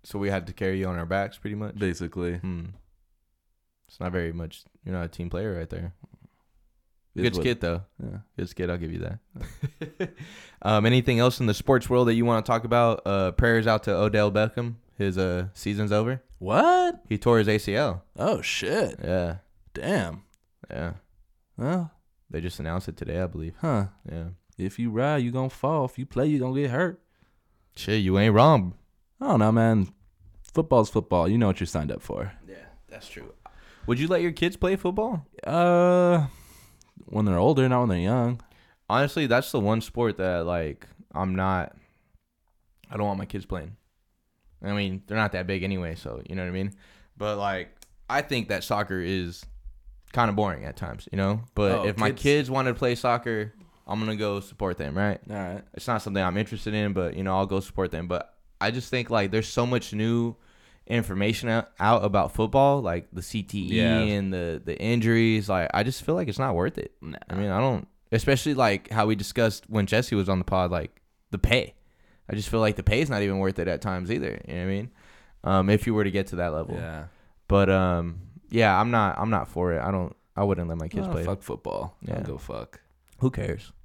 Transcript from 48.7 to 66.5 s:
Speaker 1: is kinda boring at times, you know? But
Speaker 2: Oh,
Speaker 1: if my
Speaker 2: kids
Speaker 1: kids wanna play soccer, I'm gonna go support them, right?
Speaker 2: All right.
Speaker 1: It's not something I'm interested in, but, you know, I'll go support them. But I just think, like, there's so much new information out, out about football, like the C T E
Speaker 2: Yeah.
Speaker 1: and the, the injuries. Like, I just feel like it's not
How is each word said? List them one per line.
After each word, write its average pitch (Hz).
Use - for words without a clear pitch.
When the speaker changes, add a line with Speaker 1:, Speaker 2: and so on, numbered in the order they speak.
Speaker 1:
is 87
kinda 117
boring 95
at 71
times, -
you 95
know? 101
But 98
Speaker 2:
Oh, -
Speaker 1:
if 104
my 110
Speaker 2:
kids -
Speaker 1:
kids 143
wanna 131
play 123
soccer, 117
I'm 104
gonna 110
go 101
support 95
them, 73
right? 101
Speaker 2:
All 107
right. 95
Speaker 1:
It's -
not 113
something 98
I'm 90
interested 107
in, 104
but, 90
you 95
know, 95
I'll 98
go 95
support 95
them. 85
But 87
I 107
just 123
think, 123
like, 104
there's 107
so 120
much 123
new 117
information 110
out, 113
out 104
about 98
football, 135
like 87
the 90
C 104
T 101
E 110
Speaker 2:
Yeah. 113
Speaker 1:
and 101
the, 85
the -
injuries. 113
Like, 92
I 104
just 131
feel 156
like 175
it's 107
not 131